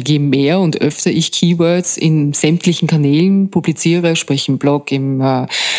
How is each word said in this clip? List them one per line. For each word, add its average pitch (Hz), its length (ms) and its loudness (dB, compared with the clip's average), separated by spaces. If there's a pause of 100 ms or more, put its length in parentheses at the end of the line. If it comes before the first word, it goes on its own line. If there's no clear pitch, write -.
je 151 100 2
mehr 143 400 0
und 175 220 0
öfter - 300 -2
ich - 220 -2
Keywords 175 680 0
in 151 340 0
sämtlichen 165 560 0
Kanälen 170 600 2
publiziere, 170 680 0
sprich 139 320 -2
im 139 80 0
Blog, 143 340 -2
im, 135 300 -2
äh, 131 260 0 (320)